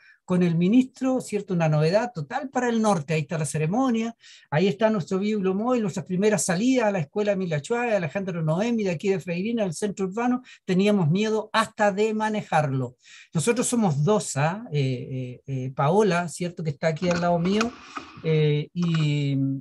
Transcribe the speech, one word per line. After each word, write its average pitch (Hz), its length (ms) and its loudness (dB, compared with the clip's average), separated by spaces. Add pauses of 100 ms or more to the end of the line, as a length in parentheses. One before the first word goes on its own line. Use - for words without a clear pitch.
(260)
con 180 160 0
el 170 140 2
ministro, 254 640 2
¿cierto? 202 340 -6
Una 165 140 2
novedad 165 460 2
total 247 360 -8
para 247 200 -2
el 226 120 0
norte. 170 320 0
Ahí 160 80 0
está 156 160 -6
la 156 80 -4
ceremonia, 226 720 0 (340)
ahí 180 200 2
está 220 200 2
nuestro 190 300 -2
bibliomóvil, 208 640 0
nuestras 185 240 -4
primeras 196 400 2
salidas 226 400 2
a 202 60 4
la 196 80 0
escuela 208 340 -2
Emilia 170 280 -2
Chuave, 240 320 -2
Alejandro 180 480 -2
Noemi, 208 420 0
de 185 80 0
aquí 180 180 -2
de 190 100 2
Freirina, 196 440 -2
del 175 100 -2
centro 202 320 -4
urbano. 247 360 0 (220)
Teníamos 190 460 4
miedo 214 420 0
hasta 208 400 0
de 214 220 0
manejarlo. 160 800 -2 (380)
Nosotros 220 340 0
somos 170 380 0
dos, 202 320 0
¿ah? 180 340 -2
Eh, 147 80 0 (320)
eh, 127 340 -8
eh, 131 300 -6
Paola, 175 540 2
¿cierto? 175 340 -8
Que 160 60 -4
está 160 180 -4
aquí 165 220 0
al 175 100 0
lado 175 180 2
mío, 202 320 0 (540)
eh, 156 500 2
y 147 640 0 (240)